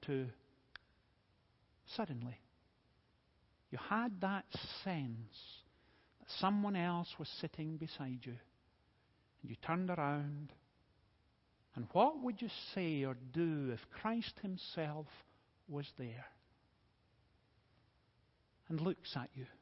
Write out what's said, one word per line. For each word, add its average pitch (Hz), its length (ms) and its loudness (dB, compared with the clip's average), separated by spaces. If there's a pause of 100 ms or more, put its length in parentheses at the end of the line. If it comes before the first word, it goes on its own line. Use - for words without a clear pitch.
two, 131 280 0 (1700)
suddenly, 123 420 -2 (1300)
you 131 80 -4
had 214 420 0
that 190 240 2 (400)
sense 123 800 -4 (560)
that - 200 -18
someone 202 380 6
else 175 320 4 (100)
was 151 120 -6 (100)
sitting 156 380 -4
beside 135 480 -4
you. 123 120 -8 (1000)
And 117 100 -8
you 113 60 -6
turned 180 320 0
around, 147 640 0 (1200)
and 123 160 -4
what 277 280 8
would 247 220 0
you 226 80 -2 (240)
say 160 300 2
or 131 100 0
do 139 580 2
if 113 80 -2 (100)
Christ - 500 -2
himself 156 680 -2 (600)
was 143 300 -4
there 123 300 -6 (2500)
and 156 140 2
looks - 340 0
at 127 180 -4
you 131 120 -8 (140)